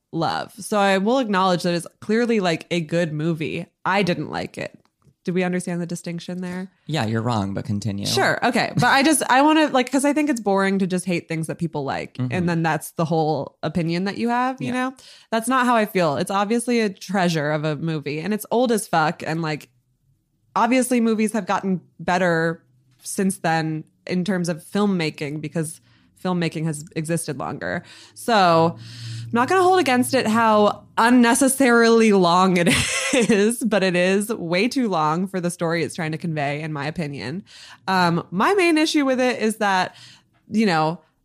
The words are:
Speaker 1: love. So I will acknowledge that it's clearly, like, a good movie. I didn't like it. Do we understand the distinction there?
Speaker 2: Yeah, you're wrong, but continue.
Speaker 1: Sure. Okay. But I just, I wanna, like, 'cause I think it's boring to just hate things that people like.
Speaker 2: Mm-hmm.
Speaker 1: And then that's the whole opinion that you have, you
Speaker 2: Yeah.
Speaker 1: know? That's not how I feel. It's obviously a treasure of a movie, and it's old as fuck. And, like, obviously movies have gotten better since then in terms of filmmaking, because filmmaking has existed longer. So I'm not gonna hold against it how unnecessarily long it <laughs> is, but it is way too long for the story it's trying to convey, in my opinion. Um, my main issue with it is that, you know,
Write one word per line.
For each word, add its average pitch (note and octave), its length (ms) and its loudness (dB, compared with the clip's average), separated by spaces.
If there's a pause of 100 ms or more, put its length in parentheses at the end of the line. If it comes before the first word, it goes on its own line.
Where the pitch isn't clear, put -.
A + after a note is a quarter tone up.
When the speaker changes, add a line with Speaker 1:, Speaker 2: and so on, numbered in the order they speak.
(120)
Speaker 1:
love. A2+ 420 -4
So G#3 240 -4
I G3 200 4
will A3+ 220 2
acknowledge F#3+ 440 0
that F3 100 0
it's E3+ 140 -4 (120)
clearly, A3+ 400 0
like, E3+ 320 0
a F3 100 0
good D#3+ 320 -2
movie. D#3 520 -4 (200)
I F#3+ 180 0
didn't E3 260 -2
like E2+ 280 -8
it. - 200 -12 (460)
Do F#3 100 -6
we F#3 100 0
understand F3+ 360 -4
the F3 60 -4
distinction E3+ 560 -10
there? F#3 300 -10 (160)
Speaker 2:
Yeah, D3 180 -2
you're A2+ 160 -2
wrong, G#2+ 320 -2
but G2 100 -6
continue. G2+ 440 -4
Speaker 1:
Sure. - 380 0
Okay. A3+ 280 0
But - 120 2
I C4+ 180 4
just, D#4 260 2
I C4 140 4
wanna, D#4 240 4
like, B3+ 240 0
'cause C4+ 120 0
I C#4+ 100 2
think D4 180 0
it's A#3 100 -4
boring G3 380 0
to F#3+ 80 0
just F3+ 180 -4
hate F3 220 -4
things D#3+ 200 -4
that D#3+ 120 -8
people D3+ 240 -4
like. F2 320 -8
Speaker 2:
Mm-hmm. B2 180 -4
Speaker 1:
And F3 160 0
then E3 140 0
that's D#3 300 -2
the E3+ 120 -2
whole D#3 560 -2
opinion E3 440 -2
that G3 120 -6
you A3+ 120 -2
have, B3+ 300 -2
you B3+ 100 -6
Speaker 2:
Yeah. A#3+ 40 -4 (160)
Speaker 1:
know? C4+ 40 -10 (360)
That's A3+ 180 -4
not B3 200 2
how B3 80 2
I G#3+ 100 2
feel. E3 320 0
It's F#3 140 -4
obviously A3+ 480 -2
a G#3+ 100 0
treasure F3 640 -2
of D3+ 120 -2
a D#3 120 -2
movie, D3+ 440 -4
and F#3 140 -4
it's G#3 160 -6
old A#3+ 220 2
as A3 160 -2
fuck. D#3+ 380 0
And, D#3+ 180 -4
like, D3+ 260 -6 (840)
obviously B3 440 2
movies A3 340 0
have G#3 120 -4
gotten F#3+ 360 -2 (180)
better E3+ 640 0 (400)
since F#3+ 340 -2
then D#3+ 460 -2 (240)
in F3+ 180 -2
terms F3+ 240 -2
of D#3+ 140 -6
filmmaking, D#3+ 760 -2
because D#3 400 -6 (440)
filmmaking E3+ 420 -2
has D3+ 200 -6 (100)
existed D#3+ 440 -4
longer. F2+ 440 -6 (300)
So E3+ 640 4
I'm - 540 -14
not - 180 0
gonna F#4 140 4
hold F#4 160 6
against B3 340 2
it B3+ 140 2
how G#3+ 560 2 (140)
unnecessarily A#3 1160 6
long F3+ 440 4
it F3 100 4
<laughs> - 460 0
is, A3+ 500 2
but G#3 180 2
it F#3 140 2
is F#3+ 360 2
way F3+ 360 0
too B3 200 0
long E3 400 0
for F#3 140 -6
the E3+ 80 -2
story E3+ 340 -2
it's D#3+ 120 -6
trying D#3 160 -4
to D#3 80 -6
convey, D3 420 -4
in D#3+ 120 -8
my C#3 120 -6
opinion. D3 580 -8 (440)
Um, F3+ 420 2
my B3 240 0
main F4 240 4
issue D#4 260 2
with C4 160 0
it B3+ 200 0
is G#3+ 180 -2
that, F#3+ 380 0 (560)
you G#3+ 160 2
know, D#3+ 320 0 (260)